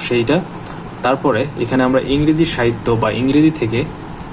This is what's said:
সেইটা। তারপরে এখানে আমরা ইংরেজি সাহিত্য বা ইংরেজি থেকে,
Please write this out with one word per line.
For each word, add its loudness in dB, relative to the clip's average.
সেইটা। 2
তারপরে 2
এখানে 0
আমরা 2
ইংরেজি 4
সাহিত্য 0
বা 2
ইংরেজি 4
থেকে, 0